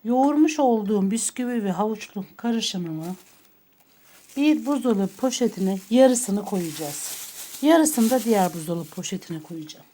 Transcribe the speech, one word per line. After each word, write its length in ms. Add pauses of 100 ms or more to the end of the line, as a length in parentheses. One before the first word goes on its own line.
Yoğurmuş 560
olduğum 520
bisküvi 520
ve 80
havuçlu 540 (120)
karışımımı 760 (1200)
bir 280
buzdolabı 420
poşetine 720 (100)
yarısını 560
koyacağız. 800 (340)
Yarısını 480
da 140
diğer 300
buzdolabı 320
poşetine 580
koyacağım. 500